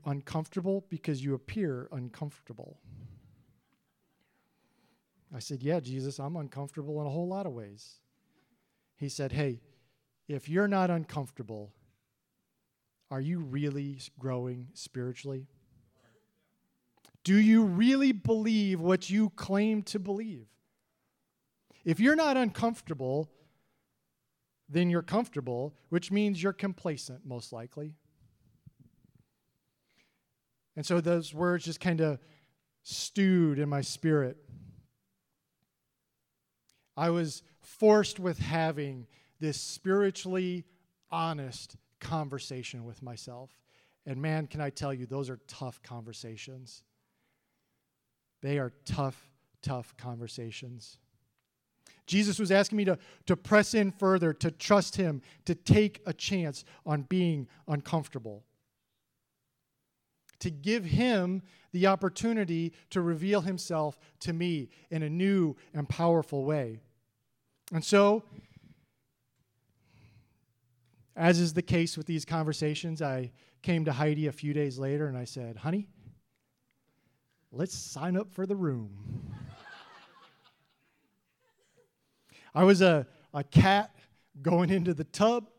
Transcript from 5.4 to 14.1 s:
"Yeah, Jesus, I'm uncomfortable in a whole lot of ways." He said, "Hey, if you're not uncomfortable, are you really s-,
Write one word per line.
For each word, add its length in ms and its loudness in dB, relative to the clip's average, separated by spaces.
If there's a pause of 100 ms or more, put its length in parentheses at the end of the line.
"Yeah, 160 0
Jesus, 400 -8
I'm 160 -6
uncomfortable 640 -8
in 60 -4
a 20 -4
whole 180 -4
lot 180 -6
of 80 -8
ways." 460 -16 (960)
He 140 -8
said, 220 -6
"Hey, 300 -2 (640)
if 220 -10
you're 180 2
not 220 2
uncomfortable, 840 -6 (1400)
are 100 -6
you 180 -2
really 580 -4
s-, 200 -16